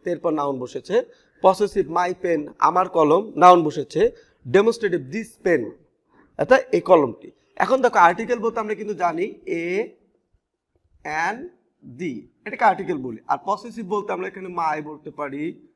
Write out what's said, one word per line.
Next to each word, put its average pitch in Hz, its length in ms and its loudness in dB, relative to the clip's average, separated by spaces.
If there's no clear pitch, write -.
তো 180 60 -6
এরপর 170 220 -2
নাউন 143 280 -2
বসেছে। 143 460 -4
পসেসিভ 190 480 2
মাই 180 320 0
পেন 160 260 -2
আমার 180 300 2
কলম, 170 460 2
নাউন 175 280 8
বসেছে। 156 480 -2
ডেমনস্ট্রেটিভ 202 520 2
দিস 156 440 -12
পেন, 143 280 0
অর্থাৎ 247 340 2
এই 170 100 2
কলমটি। 147 500 2
এখন 262 260 0
দেখো 233 180 2
আর্টিকেল 190 400 4
বলতে 226 200 -4
আমরা 214 160 -4
কিন্তু 214 180 -8
জানি 175 400 -4
এ 170 420 -4
এন 185 460 -6
দি, 135 440 -10
এটাকে 226 200 -2
আর্টিকেল 180 320 0
বলি। 127 200 -10
আর 143 180 -2
পসেসিভ 214 400 -8
বলতে 214 280 -6
আমরা 185 140 -8
এখানে 190 220 -14
my 160 340 -4
বলতে 151 280 -16
পারি 147 640 -10